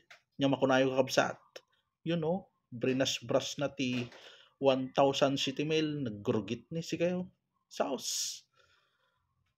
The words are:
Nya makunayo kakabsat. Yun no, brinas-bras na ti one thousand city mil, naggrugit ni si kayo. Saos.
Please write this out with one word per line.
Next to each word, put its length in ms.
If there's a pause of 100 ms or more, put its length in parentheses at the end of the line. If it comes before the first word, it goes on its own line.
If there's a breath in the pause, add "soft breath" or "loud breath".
(360)
Nya 120
makunayo 440
kakabsat. 480 (600)
Yun 160
no, 320 (160)
brinas-bras 960
na 80
ti 320 (560 loud breath)
one 320
thousand 480
city 240
mil, 400
naggrugit 720
ni 100
si 160
kayo. 320 (400)
Saos. 680 (1200)